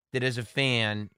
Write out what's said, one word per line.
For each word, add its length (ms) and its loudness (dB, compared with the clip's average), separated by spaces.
that 100 0
as 160 0
a 60 -4
fan, 720 0